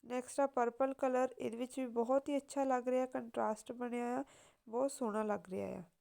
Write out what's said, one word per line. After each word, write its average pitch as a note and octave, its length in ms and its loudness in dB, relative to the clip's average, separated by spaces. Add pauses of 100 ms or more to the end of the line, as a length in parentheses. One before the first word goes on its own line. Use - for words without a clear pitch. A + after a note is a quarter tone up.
ਨੈਕਸਟ B3 340 -4
ਆ C#4 80 6
ਪਰਪਲ C4 460 2
ਕਲਰ, C4 440 2
ਇਹਦੇ A#3 200 -4
ਵਿੱਚ B3 220 -4
ਵੀ C4 60 0
ਬਹੁਤ A#3+ 440 2
ਹੀ C#4+ 80 2
ਅੱਛਾ C#4 260 -2
ਲੱਗ B3+ 240 2
ਰਿਹਾ, B3+ 180 2
ਕੰਟਰਾਸਟ A#3 640 -2
ਬਣਿਆ A#3+ 480 -4
ਆ, C#4 40 -4 (460)
ਬਹੁਤ B3+ 220 2
ਸੋਹਣਾ A3 320 -2
ਲੱਗ G#3 260 -2
ਰਿਹਾ G3 180 -4
ਆ। F#3+ 160 -8 (180)